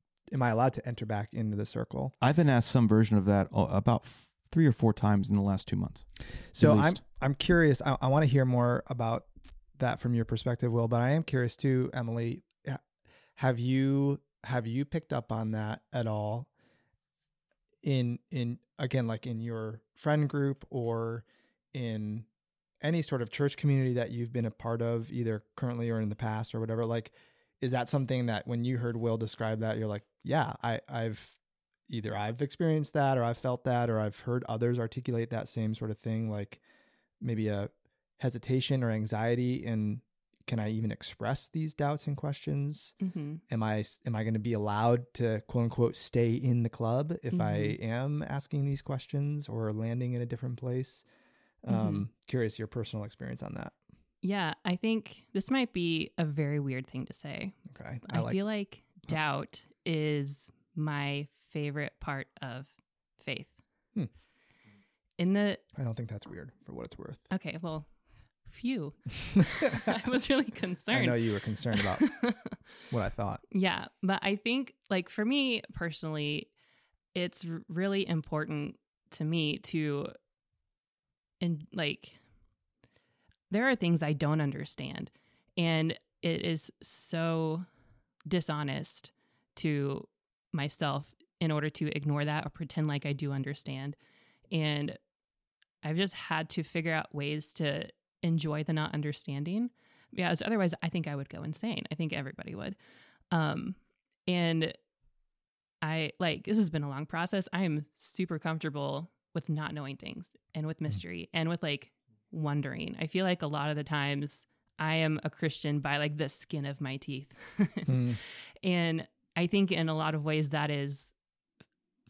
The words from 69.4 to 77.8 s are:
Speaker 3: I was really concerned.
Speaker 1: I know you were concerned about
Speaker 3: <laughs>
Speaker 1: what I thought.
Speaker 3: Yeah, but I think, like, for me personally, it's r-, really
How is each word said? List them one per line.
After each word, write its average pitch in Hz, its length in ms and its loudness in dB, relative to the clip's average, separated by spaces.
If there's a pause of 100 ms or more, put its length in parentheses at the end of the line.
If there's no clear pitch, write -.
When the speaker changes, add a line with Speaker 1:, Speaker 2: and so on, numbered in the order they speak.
Speaker 3:
I 202 200 0
was 254 220 2
really 269 140 6
concerned. 208 540 -2
Speaker 1:
I 254 80 4
know 123 80 4
you 113 180 2
were 101 80 0
concerned 107 400 0
about 98 200 0 (460)
Speaker 3:
<laughs> - 440 -16
Speaker 1:
what 113 120 0
I 98 60 0
thought. - 320 -4 (120)
Speaker 3:
Yeah, 185 340 0 (180)
but 190 180 0
I 208 140 0
think, 247 380 -2 (160)
like, 185 200 0
for 214 140 -2
me 262 380 0 (120)
personally, 151 760 -4 (640)
it's 180 300 -4
r-, 165 240 -6
really 196 400 0